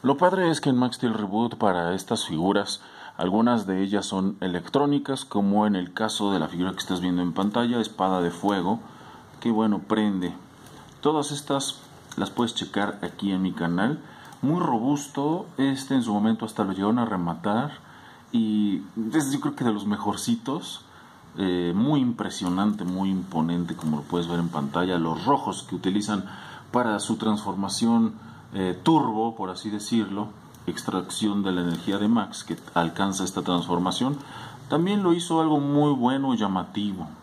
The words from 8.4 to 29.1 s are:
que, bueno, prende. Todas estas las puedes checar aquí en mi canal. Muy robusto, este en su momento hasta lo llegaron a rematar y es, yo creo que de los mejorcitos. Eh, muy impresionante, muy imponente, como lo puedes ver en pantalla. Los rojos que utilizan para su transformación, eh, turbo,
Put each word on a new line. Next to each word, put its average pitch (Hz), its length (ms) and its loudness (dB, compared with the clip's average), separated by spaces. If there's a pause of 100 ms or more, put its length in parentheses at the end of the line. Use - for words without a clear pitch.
que, 117 100 0
bueno, 107 300 2
prende. 98 520 0 (680)
Todas 147 320 2
estas 139 480 -4 (360)
las 95 140 -2
puedes 117 240 0
checar 101 480 -2
aquí 98 300 -2
en 95 100 0
mi 92 80 2
canal. 90 500 0 (420)
Muy 160 180 2
robusto, 143 840 0 (100)
este 135 380 0
en 123 100 4
su 110 100 0
momento 110 300 2
hasta 107 180 -2
lo 98 80 0
llegaron 104 300 2
a 117 40 2
rematar 104 680 0 (580)
y 107 520 2 (300)
es, 139 200 2
yo 139 80 -2
creo 143 160 -2
que - 80 -4
de 117 80 4
los 101 140 -2
mejorcitos. 113 960 -2 (560)
Eh, 90 360 0
muy 139 260 4
impresionante, 98 840 0
muy 95 260 0
imponente, 85 640 0
como 76 220 -2
lo 73 80 -4
puedes 87 240 -2
ver 87 100 0
en 85 120 0
pantalla. 85 480 0
Los 82 260 0
rojos 127 400 0
que - 100 -8
utilizan 98 520 0 (440)
para 113 300 2
su - 160 -2
transformación, 104 1000 2 (400)
eh, 92 260 0
turbo, 117 540 4